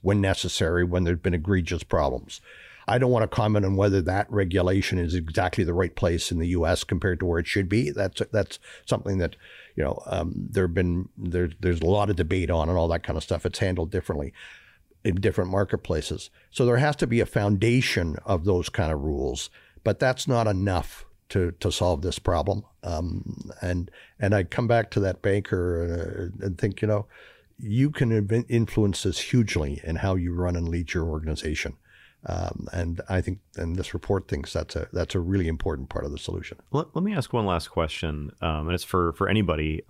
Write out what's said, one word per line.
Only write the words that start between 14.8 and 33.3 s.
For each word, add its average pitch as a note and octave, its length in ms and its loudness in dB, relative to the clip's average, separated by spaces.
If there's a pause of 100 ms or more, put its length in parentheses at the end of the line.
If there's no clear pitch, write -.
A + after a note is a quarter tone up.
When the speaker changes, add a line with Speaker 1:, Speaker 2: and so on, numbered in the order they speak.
Speaker 1:
in G2 120 0
different F#2+ 360 0
marketplaces. F#2 800 -2 (220)
So B2 160 2
there A#2+ 100 6
has C#3+ 200 4
to D3+ 100 0
be A#2 140 2
a G2+ 60 2
foundation G2+ 920 2 (100)
of F2+ 180 0
those F2+ 240 2
kind D#2+ 240 0
of D2 80 -2
rules, C#2 480 -2 (340)
but G#2 160 0
that's C3 300 0
not A#2 180 4
enough F#2+ 600 0 (240)
to, F2 220 2
to F2 200 -2
solve F2 300 2
this F2+ 160 -2
problem. F#2+ 460 0 (180)
Um, E2+ 680 -6 (120)
and, F2+ 280 -2 (300)
and G2+ 140 4
I G2 100 4
come A#2 240 -2
back A#2 220 2
to - 100 0
that F#2+ 220 -2
banker, F2 1080 0 (100)
uh, - 40 -10
and F#2+ 140 -4
think, G2+ 240 -2
you G#2+ 60 2
know, G#2 180 0 (520)
you A#2+ 320 2
can B2+ 200 0
inv-, A2 400 2
influence A2 540 2
this F#2 160 -2
hugely E2+ 640 0
in E2 120 -2
how F#2+ 200 0
you F2 180 0
run F2 200 0
and E2+ 140 -2
lead E2+ 240 -4
your E2 120 0
organization. D#2 760 -4 (480)
Um, F2 460 -6
and E2+ 340 -4
I F#2 140 0
think, F#2 200 -4 (160)